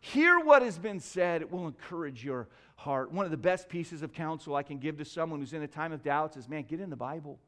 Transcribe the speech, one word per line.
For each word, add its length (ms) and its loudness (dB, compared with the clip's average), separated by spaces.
Hear 380 6
what 240 10
has 160 -2
been 220 -6
said. 420 0
It 80 -10
will 160 -4
encourage 580 -8
your 240 -4
heart." 380 -2
One 140 -2
of 40 -4
the 60 -4
best 320 2
pieces 340 -8
of 100 -8
counsel 440 -6
I 60 0
can 160 -8
give 180 -6
to 80 -8
someone 340 -4
who's 140 -8
in 100 -8
a 60 -8
time 240 -8
of 100 -10
doubts 360 0
is, 100 -16
man, 140 -6
get 180 -8
in 80 -10
the 80 -8
Bible. 520 -10